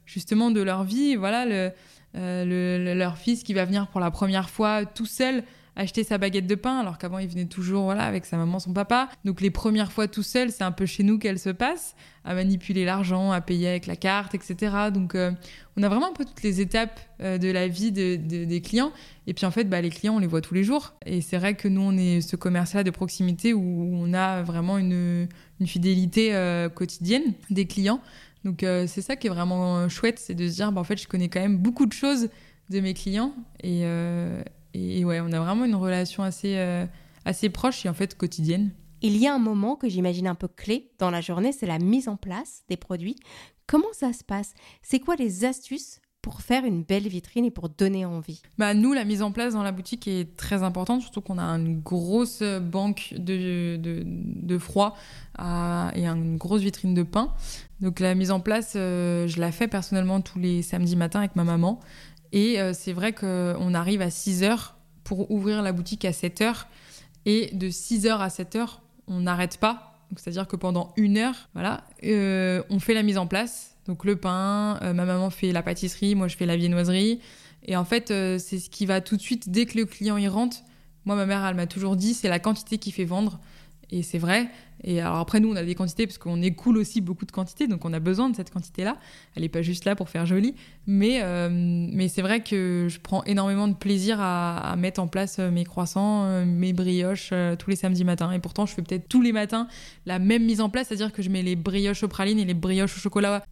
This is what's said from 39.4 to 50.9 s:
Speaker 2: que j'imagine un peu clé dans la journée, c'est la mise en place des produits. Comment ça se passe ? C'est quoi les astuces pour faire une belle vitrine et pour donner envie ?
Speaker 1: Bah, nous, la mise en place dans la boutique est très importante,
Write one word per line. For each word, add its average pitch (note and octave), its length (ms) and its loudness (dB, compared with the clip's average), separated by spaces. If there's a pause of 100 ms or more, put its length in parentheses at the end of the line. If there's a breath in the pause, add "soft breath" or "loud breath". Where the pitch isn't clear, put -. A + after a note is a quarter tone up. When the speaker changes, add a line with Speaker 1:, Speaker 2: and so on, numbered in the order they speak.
Speaker 2:
que C4+ 120 -2
j'imagine F3+ 400 0
un F3 80 -2
peu F3 120 -4
clé - 520 -6
dans F3+ 100 2
la E3+ 120 -2
journée, F#3 300 0
c'est C4+ 140 -6
la E3 140 0
mise A#3+ 280 2
en G#3 100 -4
place G3+ 520 -10
des - 80 -2
produits. F3+ 380 -6 (500 loud breath)
Comment D#4+ 280 4
ça B3+ 180 -2
se A#3+ 120 -12
passe ? G3+ 300 -6 (280 loud breath)
C'est - 180 0
quoi E4 160 0
les A3 300 -2
astuces - 540 -6 (220)
pour - 200 -10
faire B3+ 240 2
une E3+ 180 0
belle G3+ 240 0
vitrine G3 380 -2
et A#3+ 60 2
pour E3+ 180 -10
donner F#3+ 360 2
envie ? E3 360 -8 (160)
Speaker 1:
Bah, G#3 160 2
nous, A3 180 6
la B3+ 140 2
mise G#3 160 0
en G#3 100 0
place A#3 220 -2
dans G#3 100 0
la G3 80 -2
boutique F#3+ 360 -8
est F3+ 280 -2
très G3 260 -2
importante, F#3 400 0